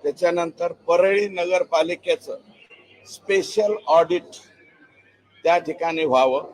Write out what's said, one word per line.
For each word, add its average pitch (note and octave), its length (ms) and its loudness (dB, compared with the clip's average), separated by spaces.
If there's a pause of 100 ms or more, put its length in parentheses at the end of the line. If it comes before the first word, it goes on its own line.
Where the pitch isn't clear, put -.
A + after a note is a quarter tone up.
त्याच्यानंतर E3+ 680 -2
परळी G3 560 2
नगरपालिकेचं F3 1080 -2 (760)
स्पेशल G3+ 580 -2 (140)
ऑडिट E3 380 2 (1200)
त्या E3+ 140 4
ठिकाणी D#3+ 460 -4
व्हावं. C3 500 2